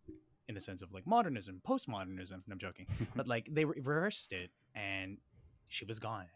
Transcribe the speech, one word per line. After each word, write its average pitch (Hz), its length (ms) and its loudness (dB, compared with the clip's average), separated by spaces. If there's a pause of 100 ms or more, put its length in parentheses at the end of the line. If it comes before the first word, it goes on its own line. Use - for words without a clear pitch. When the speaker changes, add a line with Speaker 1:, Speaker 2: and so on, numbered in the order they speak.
(480)
Speaker 1:
in 117 60 -4
the 98 60 -4
sense 92 220 -6
of, 95 100 -12
like, 95 140 -8
modernism, 135 600 4
postmodernism. 95 800 -2
No, 104 60 -8
I'm 92 60 -6
joking. 92 300 -6
Speaker 2:
<laughs> - 280 -2
Speaker 1:
But, 127 120 0
like, 117 220 2
they 156 140 6
re-, 151 160 2
reversed 151 520 2
it 92 180 -2 (240)
and 98 440 -2 (500)
she - 180 -2
was 110 120 -2
gone, 110 380 -2